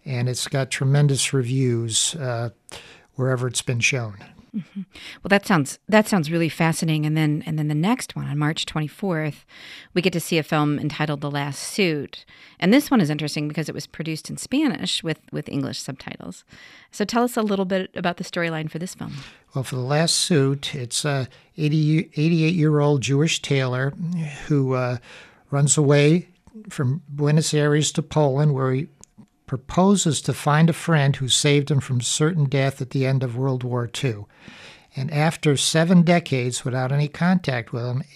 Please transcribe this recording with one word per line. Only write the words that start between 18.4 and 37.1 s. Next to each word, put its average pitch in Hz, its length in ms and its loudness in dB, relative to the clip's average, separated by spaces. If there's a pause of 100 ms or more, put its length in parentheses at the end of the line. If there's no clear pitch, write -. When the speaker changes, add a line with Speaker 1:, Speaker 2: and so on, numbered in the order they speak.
Speaker 2:
for 160 80 -10
this 180 160 -10
film. 135 180 -12 (400)
Speaker 1:
Well, 131 120 -4
for - 100 -8
The 127 60 -4
Last 147 340 0
Suit, 139 580 2
it's 127 320 -6
a 135 220 -2 (300)
eighty, 156 580 2
eighty-eight-year-old 151 880 2
Jewish 139 400 0
tailor 131 500 -2 (560)
who, 139 260 2
uh, 123 240 0 (540)
runs 143 260 2
away 147 520 4 (400)
from 143 380 -4
Buenos 147 460 2
Aires 147 380 2
to 165 100 -2
Poland, 147 520 2
where 131 200 0
he 139 140 -2 (580)
proposes 180 760 2
to 139 120 -2
find 151 360 4
a 165 40 2
friend 143 420 2
who 131 140 -4
saved 143 420 4
him 139 80 4
from 123 220 -2
certain 156 420 0
death 139 380 0
at 127 80 -6
the 135 160 0
end 131 180 0
of 120 140 -6
World 131 260 -2
War 120 240 -4
Two. 110 400 -6 (640)
And 139 200 -4
after 151 420 2
seven 170 460 4
decades 147 640 0
without 127 260 -2
any 147 160 2
contact 170 640 0